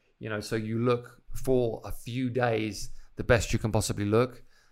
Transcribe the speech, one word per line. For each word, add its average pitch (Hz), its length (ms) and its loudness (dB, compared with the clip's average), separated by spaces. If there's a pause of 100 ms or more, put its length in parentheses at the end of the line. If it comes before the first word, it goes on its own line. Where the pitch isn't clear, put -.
(200)
you 113 100 -8
know, 107 120 -4
so 113 140 -4
you 110 240 -2
look 120 420 0 (120)
for 123 520 0
a 98 60 -8
few 123 380 -6
days 113 600 -2 (260)
the 110 80 -6
best 113 300 4
you 113 60 2
can 110 120 0
possibly 101 340 2
look, 117 360 2 (300)